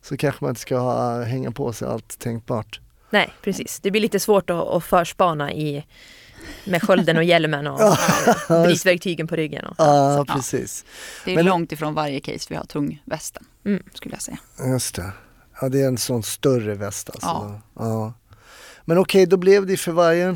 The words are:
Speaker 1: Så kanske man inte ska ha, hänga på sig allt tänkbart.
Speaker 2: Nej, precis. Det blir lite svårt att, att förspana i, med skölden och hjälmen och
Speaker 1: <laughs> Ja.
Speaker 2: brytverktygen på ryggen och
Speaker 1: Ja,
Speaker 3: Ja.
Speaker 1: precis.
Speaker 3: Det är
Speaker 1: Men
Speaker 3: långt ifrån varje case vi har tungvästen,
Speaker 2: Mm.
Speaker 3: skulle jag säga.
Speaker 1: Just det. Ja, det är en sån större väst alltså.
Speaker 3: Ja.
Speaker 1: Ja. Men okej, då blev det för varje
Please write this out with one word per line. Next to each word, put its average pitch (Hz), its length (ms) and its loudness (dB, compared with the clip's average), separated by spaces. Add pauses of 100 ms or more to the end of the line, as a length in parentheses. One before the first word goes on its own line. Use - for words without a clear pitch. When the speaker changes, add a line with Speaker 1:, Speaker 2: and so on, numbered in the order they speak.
Speaker 1:
Så - 140 -10
kanske 143 280 -2
man 143 60 -2
inte 120 100 -6
ska - 180 -2
ha, 120 440 -2
hänga 131 280 -4
på 123 220 -6
sig 127 160 -8
allt 113 300 -8
tänkbart. 120 600 -6 (320)
Speaker 2:
Nej, 202 200 0 (100)
precis. - 400 -6
Det 202 80 -2
blir 208 100 0
lite 208 200 0
svårt 202 300 2
att, 165 180 -2
att 170 160 -2
förspana 170 680 0
i, 147 320 -6 (800)
med 175 180 0
skölden 175 340 4
och 160 80 4
hjälmen 156 420 2
och 139 140 -6
Speaker 1:
<laughs> - 680 4
Ja. 165 160 6
Speaker 2:
brytverktygen 175 600 2
på 165 100 -4
ryggen 156 300 -4
och - 120 -12
Speaker 1:
Ja, 143 380 6
Speaker 3:
Ja. 143 180 -2
Speaker 1:
precis. 123 500 -6 (400)
Speaker 3:
Det 185 80 -4
är 185 40 0
Speaker 1:
Men 165 80 6
Speaker 3:
långt 175 280 2
ifrån 151 220 -6
varje 147 260 -4
case - 300 -10
vi 160 60 -8
har - 80 -8
tungvästen, - 800 -8 (200)
Speaker 2:
Mm. 202 180 -2 (120)
Speaker 3:
skulle - 200 -14
jag - 80 -14
säga. - 160 -12 (340)
Speaker 1:
Just 127 220 -2
det. 92 180 -10 (480)
Ja, 135 80 -2
det 135 140 2
är 135 60 2
en 127 100 -2
sån 120 240 -2
större 117 520 -2
väst 101 360 -8
alltså. - 180 -10
Speaker 3:
Ja. 104 320 -8 (160)
Speaker 1:
Ja. 110 360 -4 (720)
Men 165 140 4
okej, 190 280 6
då 175 100 4
blev 190 300 6
det 185 100 0
för 175 160 -4
varje 170 440 4